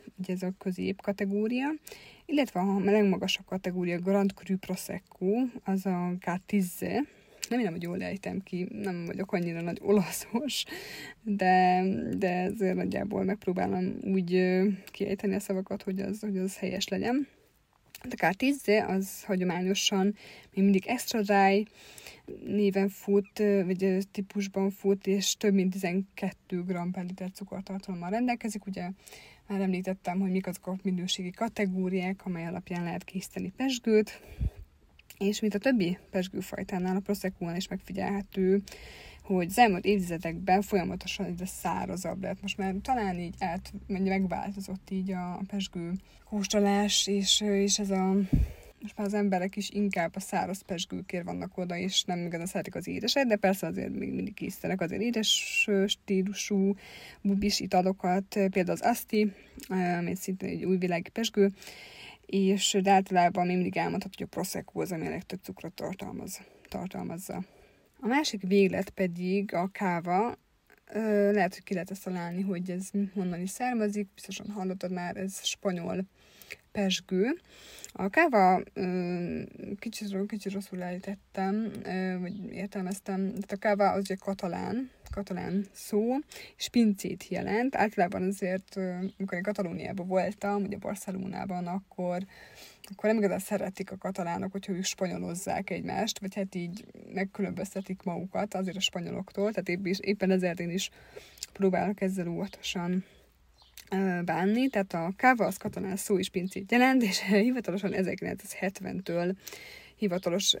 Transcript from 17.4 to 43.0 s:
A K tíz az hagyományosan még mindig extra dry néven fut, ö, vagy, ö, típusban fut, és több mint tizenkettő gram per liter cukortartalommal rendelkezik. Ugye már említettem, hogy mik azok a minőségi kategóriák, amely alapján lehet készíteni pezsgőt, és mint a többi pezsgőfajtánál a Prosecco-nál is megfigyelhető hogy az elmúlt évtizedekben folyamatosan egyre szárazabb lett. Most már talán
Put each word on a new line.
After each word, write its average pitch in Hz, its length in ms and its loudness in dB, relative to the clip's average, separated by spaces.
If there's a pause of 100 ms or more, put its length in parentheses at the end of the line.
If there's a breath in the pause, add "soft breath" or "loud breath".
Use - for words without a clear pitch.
A 233 40 -8 (160)
K 196 40 0
tíz 269 280 0 (240)
az 190 380 -2
hagyományosan 185 880 2 (400 loud breath)
még 190 100 4
mindig 196 220 6
extra 233 360 -2
dry 202 440 6 (800 loud breath)
néven 196 420 4
fut, 202 500 0
ö, 202 260 4
vagy, 185 200 0
ö, 190 140 4 (120)
típusban 196 600 -2
fut, 196 360 0
és 196 300 2
több 202 180 4
mint 190 180 4
tizenkettő 185 880 -4
gram 180 280 -2
per 185 140 -4
liter 185 280 -8
cukortartalommal 190 800 -8
rendelkezik. 240 560 -2
Ugye 185 220 -6 (600 loud breath)
már 196 120 -2
említettem, 185 600 -2
hogy 196 100 0
mik 190 160 0
azok 180 200 -8
a 185 160 -4
minőségi 185 480 -2
kategóriák, 190 920 0
amely 170 220 -4
alapján 175 380 -6
lehet 170 200 -4
készíteni 185 520 -6
pezsgőt, 233 640 2 (960 loud breath)
és 202 220 0
mint 208 140 0
a 202 40 0
többi 196 400 2 (120)
pezsgőfajtánál 185 840 -2
a 202 40 0
Prosecco-nál 185 560 -4
is 190 120 -4
megfigyelhető 190 960 0 (640 loud breath)
hogy 185 200 2
az 196 120 -4
elmúlt 214 260 6
évtizedekben 180 800 2
folyamatosan 185 640 -2
egyre 175 200 -4
szárazabb 185 760 -4
lett. 190 200 -6
Most 196 140 -6
már 190 260 -2
talán 208 360 0